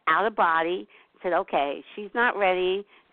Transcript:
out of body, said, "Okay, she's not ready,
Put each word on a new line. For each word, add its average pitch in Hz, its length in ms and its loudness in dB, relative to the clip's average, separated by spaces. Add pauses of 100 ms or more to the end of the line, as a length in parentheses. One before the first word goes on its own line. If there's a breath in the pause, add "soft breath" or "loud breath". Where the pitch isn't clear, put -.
out 165 180 2
of 220 120 -2
body, 175 500 0 (380 soft breath)
said, 180 80 0
"Okay, 160 500 -2 (140)
she's 208 180 -12
not 240 220 2
ready, 185 500 0 (260 soft breath)